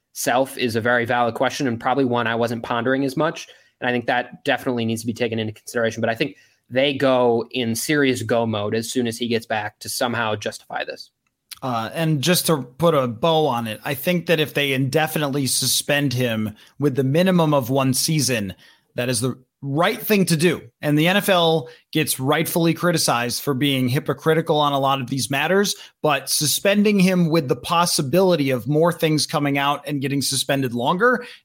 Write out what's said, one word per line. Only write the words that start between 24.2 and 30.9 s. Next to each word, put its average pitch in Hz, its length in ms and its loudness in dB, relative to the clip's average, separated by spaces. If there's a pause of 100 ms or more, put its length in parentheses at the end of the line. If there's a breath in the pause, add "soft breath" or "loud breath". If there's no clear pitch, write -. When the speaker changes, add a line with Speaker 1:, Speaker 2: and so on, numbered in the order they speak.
Speaker 2:
on 143 140 2
a 139 80 0
lot 135 200 2
of 120 80 -8
these 131 220 -4
matters, 175 460 2 (240 loud breath)
but 139 280 0
suspending 202 680 2
him 180 300 4
with 151 200 2
the 151 60 0
possibility 170 960 2
of 120 160 -2
more 151 260 4
things 156 340 0
coming 143 320 0
out 139 280 -2
and 143 140 -4
getting 139 200 -2
suspended 131 540 -2
longer 180 500 2 (200 loud breath)